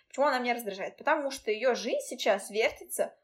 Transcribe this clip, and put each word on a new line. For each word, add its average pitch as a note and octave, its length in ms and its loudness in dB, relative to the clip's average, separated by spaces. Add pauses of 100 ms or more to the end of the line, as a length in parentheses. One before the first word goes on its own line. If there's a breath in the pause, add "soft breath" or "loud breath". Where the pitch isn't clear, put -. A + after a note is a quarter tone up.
почему C4+ 180 2
она C4+ 120 4
меня A#3+ 160 0
раздражает? G3 420 -6
Потому C#4+ 360 2
что - 180 -4
её A3 240 2
жизнь A3 320 -2
сейчас G#3+ 440 0
вертится A3 720 -2